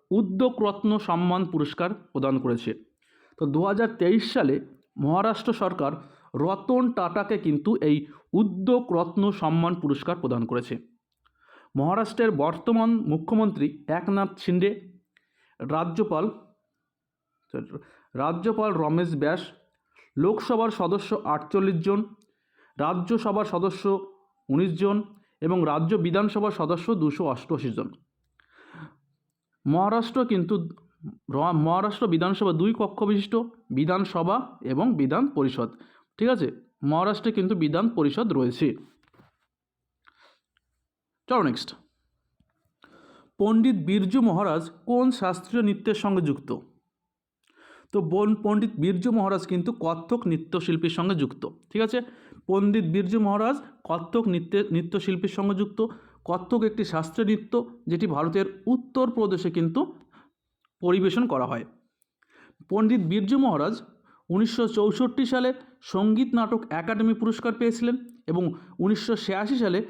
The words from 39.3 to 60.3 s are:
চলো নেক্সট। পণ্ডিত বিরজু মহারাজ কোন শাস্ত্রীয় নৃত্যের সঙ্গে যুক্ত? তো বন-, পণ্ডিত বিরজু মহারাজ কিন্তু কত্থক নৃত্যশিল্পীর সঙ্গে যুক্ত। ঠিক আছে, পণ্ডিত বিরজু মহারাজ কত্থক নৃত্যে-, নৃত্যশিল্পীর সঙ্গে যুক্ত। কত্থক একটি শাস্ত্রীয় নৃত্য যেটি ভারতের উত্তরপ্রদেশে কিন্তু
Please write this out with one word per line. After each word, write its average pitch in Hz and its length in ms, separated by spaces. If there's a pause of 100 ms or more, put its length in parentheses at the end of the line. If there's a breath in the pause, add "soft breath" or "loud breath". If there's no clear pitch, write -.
চলো 240 140
নেক্সট। - 320 (1600 soft breath)
পণ্ডিত 226 380
বিরজু 190 460
মহারাজ 170 500 (140)
কোন 247 260
শাস্ত্রীয় 196 520
নৃত্যের 208 300
সঙ্গে 196 280
যুক্ত? 143 360 (1300 soft breath)
তো 202 100
বন-, 202 420
পণ্ডিত 208 360
বিরজু 180 320
মহারাজ 196 360
কিন্তু 170 320
কত্থক 165 480
নৃত্যশিল্পীর 165 600
সঙ্গে 175 260
যুক্ত। - 320 (220)
ঠিক 214 120
আছে, 226 200 (460 loud breath)
পণ্ডিত 202 380
বিরজু 185 340
মহারাজ 214 420 (220 loud breath)
কত্থক 175 440
নৃত্যে-, 185 440
নৃত্যশিল্পীর 180 580
সঙ্গে 196 260
যুক্ত। 208 320 (380 loud breath)
কত্থক 180 380
একটি 214 200
শাস্ত্রীয় 165 440
নৃত্য 220 420 (180)
যেটি 170 200
ভারতের 165 600
উত্তরপ্রদেশে 226 840
কিন্তু 165 480 (800 soft breath)